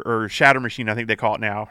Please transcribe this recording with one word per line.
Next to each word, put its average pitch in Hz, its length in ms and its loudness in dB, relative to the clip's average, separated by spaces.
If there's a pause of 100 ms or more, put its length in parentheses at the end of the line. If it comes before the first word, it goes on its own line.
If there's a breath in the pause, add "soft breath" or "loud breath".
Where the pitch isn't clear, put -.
or 110 240 0
shatter 139 280 6
machine, 120 300 -6
I 107 60 0
think 117 120 -4
they 110 100 0
call 107 180 -2
it 104 80 -6
now, 104 280 -4